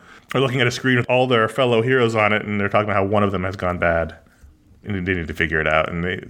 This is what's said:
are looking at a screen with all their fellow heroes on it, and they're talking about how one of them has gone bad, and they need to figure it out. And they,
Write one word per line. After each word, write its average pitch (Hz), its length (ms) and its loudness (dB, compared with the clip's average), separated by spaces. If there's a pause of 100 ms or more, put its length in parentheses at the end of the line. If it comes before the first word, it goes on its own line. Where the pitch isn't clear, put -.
(340)
are 127 60 0
looking 131 220 0
at 120 40 4
a 117 40 0
screen 127 260 0
with 117 140 0
all 127 160 2
their 117 200 2
fellow 117 360 2
heroes 120 320 2
on 107 180 2
it, 107 140 0
and 104 120 -2
they're 101 120 -2
talking 107 180 2
about 101 80 -2
how 98 80 2
one 104 180 2
of 98 100 2
them 90 120 -2
has 92 100 -6
gone 90 240 -4
bad, 85 380 0 (680)
and 95 220 -6
they 95 60 0
need 85 160 -4
to 82 60 -10
figure 80 260 -2
it 78 80 -2
out. 78 220 0
And 85 120 -6
they, 90 280 -6